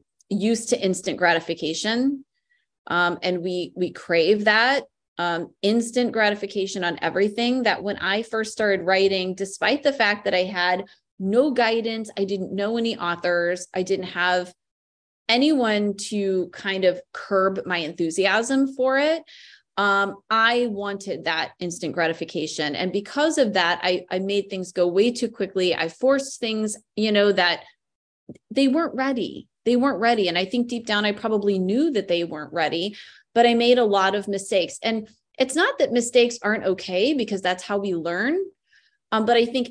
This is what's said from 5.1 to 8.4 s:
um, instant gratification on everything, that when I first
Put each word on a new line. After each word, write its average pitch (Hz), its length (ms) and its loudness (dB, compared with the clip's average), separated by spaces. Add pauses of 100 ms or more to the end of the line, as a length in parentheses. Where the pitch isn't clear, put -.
um, 170 440 -4
instant 233 500 0
gratification 202 720 -2
on 170 180 -2
everything, 208 600 0
that 208 200 0
when 202 140 -6
I 196 260 -2
first 220 280 -4